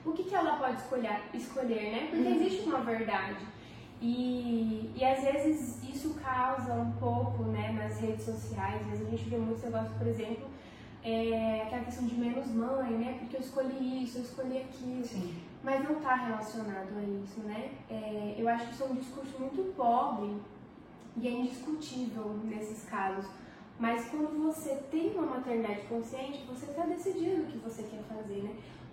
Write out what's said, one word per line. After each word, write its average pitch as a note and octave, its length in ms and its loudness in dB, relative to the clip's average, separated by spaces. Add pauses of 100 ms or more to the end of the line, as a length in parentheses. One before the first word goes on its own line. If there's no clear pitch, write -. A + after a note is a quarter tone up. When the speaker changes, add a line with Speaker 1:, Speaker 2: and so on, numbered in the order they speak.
Speaker 1:
o D#4+ 80 2
que E4+ 120 2
que F#4 100 -2
ela D#4 220 6
pode B3+ 240 2
escolher, A3+ 400 0 (140)
escolher, A3+ 580 0
né? C#4 180 0
Porque B3+ 180 6
Speaker 2:
Uhum. - 60 8
Speaker 1:
existe F4+ 340 4
uma - 120 4
verdade. G#3 680 0 (540)
E, A#3 960 2
e B3+ 80 4
às C4+ 180 8
vezes C#4 640 4
isso D4 300 -2
causa B3+ 600 2
um A#3 180 2
pouco, A#3+ 520 2
né, A3 280 2
nas G#3+ 280 -2
redes A3 240 0
sociais, G#3+ 640 -2
mas G#3 120 -2
a G#3+ 40 -2
gente A3+ 240 0
vê A#3+ 80 0
muito A3+ 280 0
negócio, A3+ 320 0
por A#3+ 120 2
exemplo, A3+ 380 0 (580)
é, A3+ 600 2
aquela A#3+ 180 -2
questão B3 220 -2
de A#3 100 0
menos A#3+ 320 2
mãe, A#3+ 440 2
né? A#3+ 280 0
Porque - 160 -6
eu C4 40 -2
escolhi C4 640 0
isso, A#3+ 140 -4
eu B3 40 -2
escolhi C4 360 -2
aquilo. B3+ 460 -4
Speaker 2:
Sim. F#3 300 -4 (280)
Speaker 1:
Mas C4+ 260 2
não D4+ 80 4
tá C4+ 200 4
relacionado G#3+ 720 -2 (100)
a G3+ 40 -2
isso, G3+ 380 -4
né? G#3+ 300 -4 (180)
É, G#3+ 480 -4
eu A3+ 120 2
acho A#3 180 2
que - 60 -8
isso - 100 -4
é C4+ 40 0
um C4 80 0
discurso C4+ 440 -6
muito C#4 380 -2
pobre A#3 600 4 (800)
e A#3 120 0
é - 20 2
indiscutível B3 1120 -2
nesses G#3+ 440 -4
casos. G3 380 0 (520)
Mas A#3 300 2
quando D4+ 360 0
você D#4 300 2 (160)
tem E4 200 4
uma F4+ 160 0
maternidade A#3 600 0
consciente, C4 600 -4
você B3+ 240 -8
tá E4 120 0
decidindo F4 580 2
o - 40 0
que - 120 -6
você A3+ 260 -6
quer G#3+ 240 -8
fazer, G3+ 340 -4
né? G#3+ 80 -2 (420)